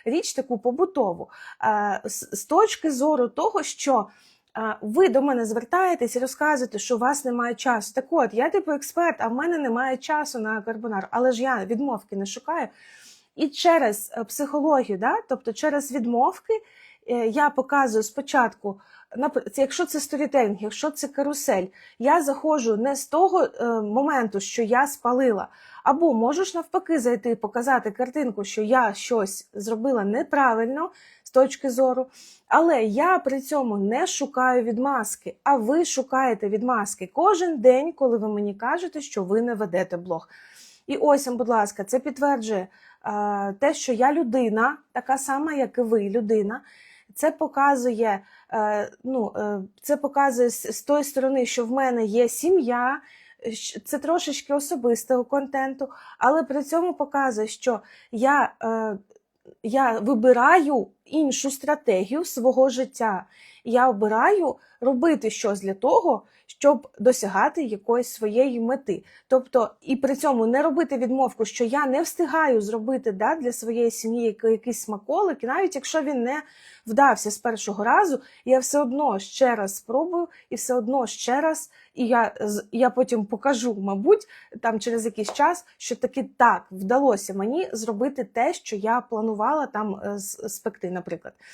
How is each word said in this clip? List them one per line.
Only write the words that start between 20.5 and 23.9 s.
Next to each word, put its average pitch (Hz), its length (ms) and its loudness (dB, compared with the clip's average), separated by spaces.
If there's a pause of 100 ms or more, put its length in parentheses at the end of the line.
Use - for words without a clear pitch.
якщо 214 320 -6
це 285 160 -8
карусель, 277 580 -2 (340)
я 285 220 4
заходжу 277 560 0
не 269 180 0
з 269 120 -8
того, 359 360 4
е, - 220 -2 (160)
моменту, 226 580 0